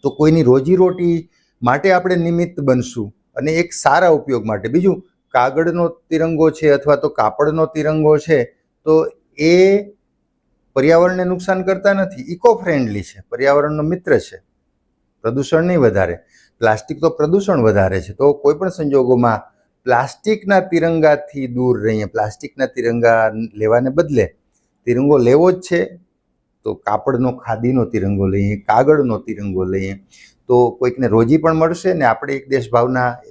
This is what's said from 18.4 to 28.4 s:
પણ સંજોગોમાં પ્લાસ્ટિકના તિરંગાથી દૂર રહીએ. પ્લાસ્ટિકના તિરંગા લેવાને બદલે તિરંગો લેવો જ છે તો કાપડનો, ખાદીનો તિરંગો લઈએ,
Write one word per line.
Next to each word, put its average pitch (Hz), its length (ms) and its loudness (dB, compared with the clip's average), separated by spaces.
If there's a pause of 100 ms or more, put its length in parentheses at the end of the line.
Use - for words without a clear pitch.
પણ 185 140 -4
સંજોગોમાં 127 760 0 (420)
પ્લાસ્ટિકના 190 760 0
તિરંગાથી 156 840 0
દૂર 123 360 -2
રહીએ. 107 220 -2
પ્લાસ્ટિકના 110 600 -6
તિરંગા 117 680 0 (220)
લેવાને 113 360 0
બદલે 143 440 -2 (500)
તિરંગો 135 340 2
લેવો 143 340 4
જ 185 80 -4
છે - 400 -6 (640)
તો 104 100 -6
કાપડનો, 123 600 -2
ખાદીનો 117 480 -2
તિરંગો 98 420 -2
લઈએ, 101 300 -2